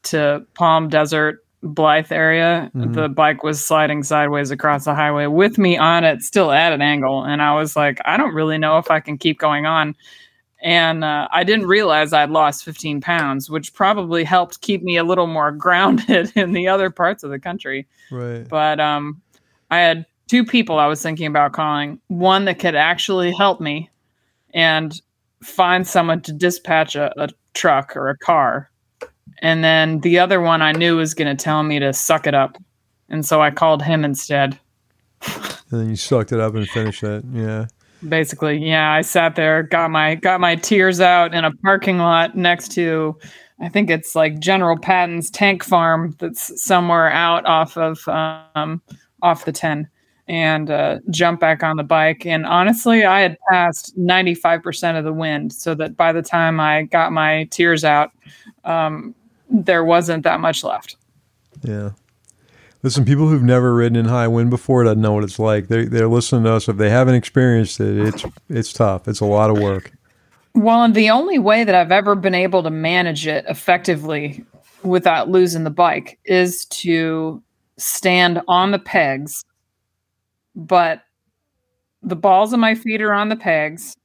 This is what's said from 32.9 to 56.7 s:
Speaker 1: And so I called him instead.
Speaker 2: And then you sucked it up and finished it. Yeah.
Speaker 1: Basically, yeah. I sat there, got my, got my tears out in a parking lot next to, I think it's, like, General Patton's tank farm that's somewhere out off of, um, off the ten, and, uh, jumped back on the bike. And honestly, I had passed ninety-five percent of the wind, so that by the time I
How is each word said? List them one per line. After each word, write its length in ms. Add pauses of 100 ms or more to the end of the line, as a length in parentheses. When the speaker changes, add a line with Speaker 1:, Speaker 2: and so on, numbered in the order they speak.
Speaker 1:
And 160
so 160
I 120
called 300
him 220
instead. 540 (1120)
Speaker 2:
And 100
then 100
you 60
sucked 360
it 80
up 160
and 120
finished 360
it. 280
Yeah. 340 (400)
Speaker 1:
Basically, 520
yeah. 340
I 100
sat 320
there, 280
got 280
my, 240
got 260
my 160
tears 440
out 340
in 100
a 80
parking 460
lot 380
next 360
to, 440 (440)
I 80
think 220
it's, 240
like, 260
General 380
Patton's 520
tank 340
farm 540
that's 440
somewhere 500
out 340
off 300
of, 320
um, 720 (420)
off 220
the 80
ten, 360 (400)
and, 420
uh, 280 (120)
jumped 300
back 240
on 120
the 60
bike. 420
And 220
honestly, 580
I 160
had 160 (140)
passed 480
ninety-five 640
percent 340
of 80
the 80
wind, 400
so 220
that 220
by 160
the 100
time 380
I 220